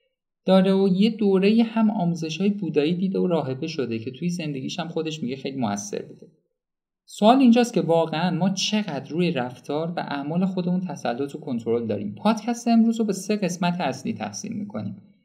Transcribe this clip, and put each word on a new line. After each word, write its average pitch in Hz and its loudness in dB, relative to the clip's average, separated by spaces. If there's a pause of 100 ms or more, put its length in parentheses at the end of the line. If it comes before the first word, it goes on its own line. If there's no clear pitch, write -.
(460)
داره 190 6
و 196 4
یه 196 4
دوره‌ای 202 4
هم 226 2
آموزش‌های 170 0
بودایی 151 2
دیده 190 0
و 185 2
راهبه 143 0
شده 117 -4
که 117 -8
توی 165 -4
زندگیش 143 -6
هم 165 -6
خودش 156 -6
میگه 127 -4
خیلی 139 -8
مؤثر 104 -4
بوده. - -20 (800)
سوال 233 4
اینجاست 240 6
که 175 2
واقعاً 165 2
ما 170 0
چقدر 185 -4
روی 170 0
رفتار 143 -4
و - -6
اعمال 151 -2
خودمون 185 -2
تسلط 139 -4
و 151 -8
کنترل 117 -2
داریم؟ 104 -4
پادکست 233 -2
امروز 226 4
رو 226 0
به 214 -2
سه 208 -4
قسمت 175 -2
اصلی 131 -4
تقسیم 104 -10
می‌کنیم 107 -8 (280)